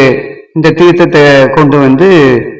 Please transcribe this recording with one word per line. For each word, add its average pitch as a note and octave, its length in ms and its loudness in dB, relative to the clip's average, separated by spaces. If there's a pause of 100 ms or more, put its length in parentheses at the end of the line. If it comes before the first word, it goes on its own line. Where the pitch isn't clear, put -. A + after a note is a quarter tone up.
(540)
இந்த D#3 160 0
தீர்த்தத்தை D3+ 840 2
கொண்டு D3 240 0
வந்து C3+ 640 0 (180)